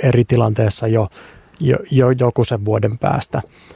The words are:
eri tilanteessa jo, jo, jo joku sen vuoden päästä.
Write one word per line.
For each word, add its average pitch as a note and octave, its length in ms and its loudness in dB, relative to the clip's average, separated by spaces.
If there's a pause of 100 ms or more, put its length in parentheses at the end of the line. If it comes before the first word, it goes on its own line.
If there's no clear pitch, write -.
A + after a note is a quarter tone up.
eri A#2+ 220 4
tilanteessa A2+ 600 0
jo, A2 200 0 (520)
jo, C3 180 0 (140)
jo B2+ 180 4
joku B2+ 340 0
sen G#2+ 220 -4
vuoden G#2+ 320 -2
päästä. - 440 -4 (340)